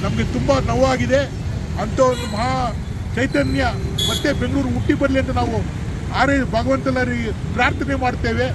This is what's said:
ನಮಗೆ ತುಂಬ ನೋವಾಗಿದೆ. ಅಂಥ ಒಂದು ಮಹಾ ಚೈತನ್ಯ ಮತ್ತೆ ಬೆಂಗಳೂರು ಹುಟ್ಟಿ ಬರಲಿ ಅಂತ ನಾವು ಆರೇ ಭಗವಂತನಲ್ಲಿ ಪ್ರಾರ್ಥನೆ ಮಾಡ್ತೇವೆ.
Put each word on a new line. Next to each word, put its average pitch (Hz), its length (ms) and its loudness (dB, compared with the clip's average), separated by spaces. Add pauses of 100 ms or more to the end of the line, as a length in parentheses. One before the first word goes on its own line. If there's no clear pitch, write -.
ನಮಗೆ 277 220 0 (120)
ತುಂಬ 269 220 2 (120)
ನೋವಾಗಿದೆ. 254 500 2 (600)
ಅಂಥ 220 160 -2 (120)
ಒಂದು 240 220 -2
ಮಹಾ 240 180 0 (640)
ಚೈತನ್ಯ 269 500 2 (420)
ಮತ್ತೆ - 220 0 (100)
ಬೆಂಗಳೂರು 262 360 0
ಹುಟ್ಟಿ 247 260 0
ಬರಲಿ 269 200 2
ಅಂತ 254 180 -2
ನಾವು 247 180 0 (640)
ಆರೇ 269 160 4 (200)
ಭಗವಂತನಲ್ಲಿ 254 640 0 (360)
ಪ್ರಾರ್ಥನೆ 269 480 0
ಮಾಡ್ತೇವೆ. 233 520 0